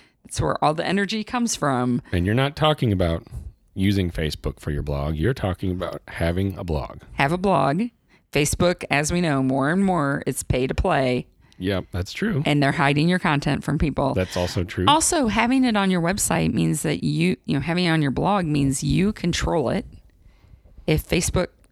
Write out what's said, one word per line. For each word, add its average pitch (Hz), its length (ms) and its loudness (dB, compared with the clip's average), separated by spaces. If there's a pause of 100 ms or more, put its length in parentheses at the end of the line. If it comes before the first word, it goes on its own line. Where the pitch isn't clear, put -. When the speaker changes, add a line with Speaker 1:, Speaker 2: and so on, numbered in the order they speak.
(240)
Speaker 1:
It's - 160 -8
where 151 240 0
all 151 120 2
the 165 100 -4
energy 202 380 -2
comes 240 320 -2
from. 123 460 0 (100)
Speaker 2:
And 87 140 2
you're 104 100 2
not 139 200 0
talking 147 360 2
about 87 320 2 (500)
using 95 380 2
Facebook 78 480 -4
for - 100 -6
your 73 140 -2
blog. 73 320 -2
You're 82 180 0
talking 95 380 -2
about 90 360 -6
having 87 500 -2
a 98 60 -10
blog. 78 380 -4 (120)
Speaker 1:
Have 139 180 2
a 175 60 0
blog. 170 440 2 (500)
Facebook, 175 600 0
as 147 200 2
we 175 100 0
know, 147 200 2
more 135 300 0
and 190 120 2
more, 151 440 0
it's 139 160 -4
pay 135 240 0
to - 80 -4
play. 135 500 0 (320)
Speaker 2:
Yep, 95 340 -2
that's 90 220 -6
true. 180 320 -2
Speaker 1:
And 147 160 2
they're 139 100 4
hiding 147 380 2
your 180 100 2
content 143 440 0
from 143 140 -2
people. 139 360 0
Speaker 2:
That's 92 240 -2
also 90 260 0
true. 90 240 -2
Speaker 1:
Also, 311 400 4
having 233 380 2
it 226 100 2
on 196 160 2
your 180 100 2
website 170 520 0
means 160 300 0
that 156 200 -2
you, 156 420 0
you - 100 0
know, 139 40 0
having 170 260 0
it 165 40 2
on 160 120 2
your 139 100 2
blog 175 340 0
means 143 380 0
you 156 300 2
control 165 560 0
it. 156 160 -2 (1080)
If 151 160 0
Facebook 175 400 0 (240)